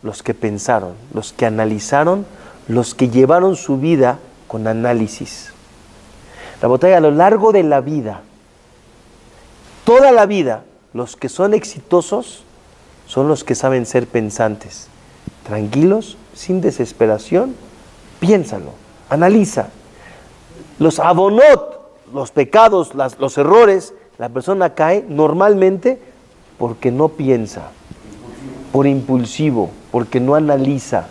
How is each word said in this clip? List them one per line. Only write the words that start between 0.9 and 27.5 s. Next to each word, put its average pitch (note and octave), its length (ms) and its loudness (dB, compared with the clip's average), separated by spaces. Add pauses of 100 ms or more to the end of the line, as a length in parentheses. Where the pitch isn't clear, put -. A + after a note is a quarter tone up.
los - 200 -12
que - 120 -4
analizaron, A2+ 800 -2 (420)
los A#2 260 -2
que B2+ 160 -2
llevaron D#3+ 460 2
su C#3 220 -6
vida C3+ 420 0 (280)
con A2 200 -8
análisis. A2+ 840 -6 (1080)
Rabotai, C3 320 4
a F3 60 6
lo D#3 120 4
largo G3 400 4
de G3 120 4
la C#3+ 180 2
vida, B2 400 -8 (1600)
toda C4 280 6
la A3+ 140 6
vida, D#3 380 -2 (300)
los A#2+ 220 -10
que C3 140 -8
son G3+ 240 0
exitosos G3+ 880 -4 (640)
son C3+ 200 -2
los D3+ 160 -2
que B2+ 120 -4
saben C3 300 -2
ser B2 220 -2
pensantes. G#2+ 800 -6 (580)
Tranquilos, C#3 720 -2 (160)
sin F#3 280 -6
desesperación, A#2+ 920 -2 (640)
piénsalo, D3+ 520 -2 (380)
analiza. F3 600 0 (1080)
Los D#3 220 0
abonot, G3 800 4 (360)
los C3+ 180 -10
pecados, F3+ 640 2
las, C3+ 240 -6
los C3+ 180 -4
errores, F#3+ 560 4 (240)
la A#2 120 -10
persona F3 440 -2
cae F3 340 0
normalmente F#3+ 920 2 (580)
porque A#2 340 -4
no D3 180 0
piensa, B2 600 -4 (1000)